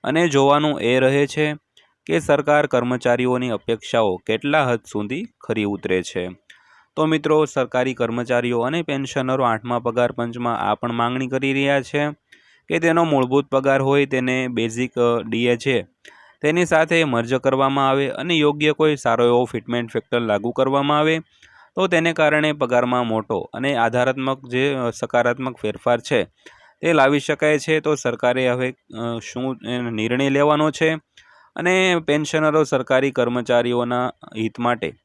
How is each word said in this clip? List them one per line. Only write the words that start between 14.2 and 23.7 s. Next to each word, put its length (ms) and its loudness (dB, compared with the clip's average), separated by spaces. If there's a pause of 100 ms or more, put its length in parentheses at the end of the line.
બેઝિક, 520 -2
અ, 220 2
ડી 240 -2
એ 120 2
છે 300 -2 (540)
તેની 240 2
સાથે 380 2
મર્જ 320 0
કરવામાં 540 2
આવે 200 0
અને 240 -4
યોગ્ય 400 2
કોઈ 220 2
સારો 300 2
એવો 200 4
ફિટમેન્ટ 460 -6
ફેક્ટર 280 -4
લાગુ 320 -2
કરવામાં 480 0
આવે, 200 0 (560)
તો 120 0
તેને 260 2
કારણે 400 2
પગારમાં 540 0
મોટો 460 -4
અને 220 -2